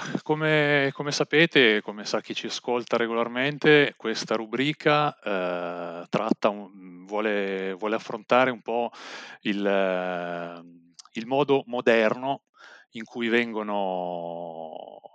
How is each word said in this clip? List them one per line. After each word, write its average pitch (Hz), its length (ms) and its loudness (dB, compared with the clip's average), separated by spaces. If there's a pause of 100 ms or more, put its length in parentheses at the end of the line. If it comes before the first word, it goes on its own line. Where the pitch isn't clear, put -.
(240)
come, 151 720 2
come 143 180 -6
sapete, 139 680 6
come 104 240 -10
sa 110 160 -4
chi - 120 -8
ci - 120 -8
ascolta 120 500 -4
regolarmente, 123 1040 2
questa 113 380 -4
rubrica, 143 840 0
eh, 87 880 -4
tratta 110 400 0
un, 95 580 -8
vuole, 98 680 -2
vuole 107 220 -4
affrontare 123 560 2
un 107 100 -6
po' 117 280 -2 (520)
il, 101 240 -2
eh, 90 960 -2 (520)
il 113 120 -10
modo 139 400 2
moderno 120 800 2 (520)
in 113 100 -10
cui 117 240 -4
vengono 90 1700 -4 (160)